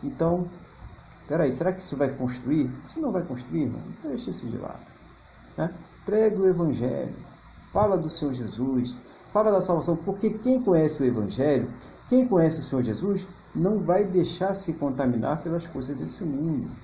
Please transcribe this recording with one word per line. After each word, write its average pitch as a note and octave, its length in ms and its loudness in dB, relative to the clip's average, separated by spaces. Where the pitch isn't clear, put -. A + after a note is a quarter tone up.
Então, E3+ 420 0
peraí, C#3+ 240 2
será F3 200 0
que F#3 80 -6
isso - 160 -8
vai C3+ 120 2
construir? B2+ 600 0
Isso - 180 -10
não C4+ 120 -2
vai F3+ 100 -2
construir, D#3 400 -4
irmão. A#2 180 -4
Deixa C4 280 -6
isso - 160 -10
de A2+ 120 -6
lado, - 320 -12
né? D#3+ 140 -2
Pregue G#3+ 360 2
o F#3+ 80 6
Evangelho, A#2+ 680 0
fala G3 260 2
do D#3 140 -2
Senhor C#3+ 220 -2
Jesus, B2 640 -2
fala G#3+ 200 4
da F#3+ 80 4
salvação, E3+ 360 2
porque G3 340 -2
quem B3+ 300 2
conhece D#3+ 400 4
o C3+ 60 4
Evangelho, A#2 600 2
quem B3+ 180 6
conhece E3 360 4
o - 20 -8
Senhor C3 180 0
Jesus, F3+ 460 0
não G3 240 2
vai F3+ 260 4
deixar F#3 500 0
se - 180 -4
contaminar C3+ 680 0
pelas E3+ 280 -4
coisas C3+ 280 -6
desse D#3 280 -8
mundo D3 440 -2